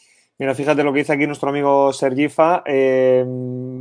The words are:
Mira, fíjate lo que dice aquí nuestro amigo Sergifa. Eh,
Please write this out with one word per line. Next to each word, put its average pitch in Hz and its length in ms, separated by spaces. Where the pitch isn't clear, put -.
Mira, 135 160
fíjate 143 280
lo 143 100
que 143 60
dice 151 140
aquí 147 140
nuestro 143 220
amigo 139 440
Sergifa. 147 720
Eh, 131 580